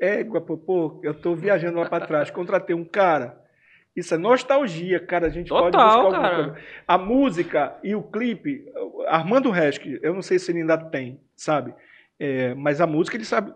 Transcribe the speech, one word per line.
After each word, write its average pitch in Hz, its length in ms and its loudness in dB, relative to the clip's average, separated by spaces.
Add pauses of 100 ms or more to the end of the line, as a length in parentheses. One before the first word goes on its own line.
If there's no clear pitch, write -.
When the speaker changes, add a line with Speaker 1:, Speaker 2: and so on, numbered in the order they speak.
Speaker 1:
égua, 208 400 -2
pô, 165 160 -6
pô, 165 460 -2
eu 151 100 -4
tô 170 220 -4
viajando 170 440 0
lá 165 80 0
pra 170 140 -2
trás. 156 300 -2
Contratei 185 440 -2
um 170 100 -4
cara. 165 540 2 (560)
Isso 180 200 -4
é - 20 0
nostalgia, 190 840 0
cara. 170 280 -2
A - 20 0
gente 160 220 -8
pode 180 220 4
Speaker 2:
Total, 320 140 8
Speaker 1:
buscar 220 160 6
alguma 381 200 2
Speaker 2:
cara. 170 220 0
Speaker 1:
coisa. 156 220 -10 (200)
A 175 100 4
música 185 880 0
e 202 100 -2
o 208 80 -4
clipe, 208 600 -6 (420)
Armando 196 440 2
Reschi, 151 520 0
eu 165 120 0
não 190 80 -6
sei 185 160 2
se 180 120 -2
ele 170 100 -2
ainda 160 180 2
tem, 139 420 -8 (160)
sabe? 147 380 -2 (440)
É, 131 360 -2
mas 143 260 -2
a 170 60 4
música 160 320 -2
ele 220 80 -10
sabe, 220 300 -2